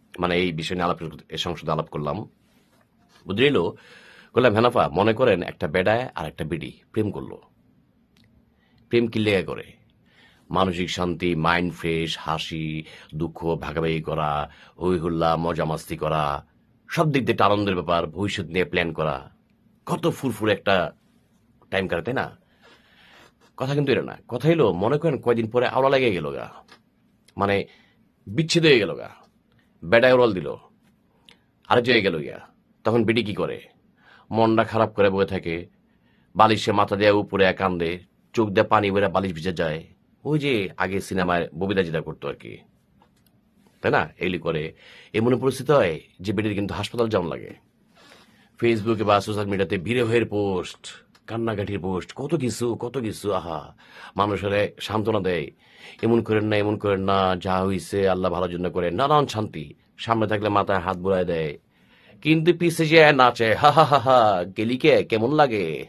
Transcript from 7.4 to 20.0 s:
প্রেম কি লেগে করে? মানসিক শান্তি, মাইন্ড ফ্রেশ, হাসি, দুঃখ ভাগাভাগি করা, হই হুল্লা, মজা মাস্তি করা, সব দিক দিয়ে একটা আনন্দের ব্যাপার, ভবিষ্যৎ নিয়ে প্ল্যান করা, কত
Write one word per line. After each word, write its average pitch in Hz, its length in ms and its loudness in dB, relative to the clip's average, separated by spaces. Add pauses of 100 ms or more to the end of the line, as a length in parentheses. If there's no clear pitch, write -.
প্রেম 117 180 2
কি 113 120 -4
লেগে 104 240 2
করে? 62 200 -10 (840)
মানসিক 87 400 -2
শান্তি, 87 460 -2
মাইন্ড 85 380 0
ফ্রেশ, 82 460 -4
হাসি, 78 640 -6 (320)
দুঃখ 80 400 -4
ভাগাভাগি 80 460 -4
করা, 76 480 -4 (320)
হই 90 180 0
হুল্লা, 82 360 0
মজা 82 300 -2
মাস্তি 78 320 -6
করা, 78 480 -2 (440)
সব 160 220 0
দিক 135 100 0
দিয়ে 107 100 -2
একটা - 140 2
আনন্দের 101 280 2
ব্যাপার, 85 340 0
ভবিষ্যৎ 90 380 -6
নিয়ে 87 200 -2
প্ল্যান 85 280 -2
করা, 76 380 -4 (540)
কত 165 240 -2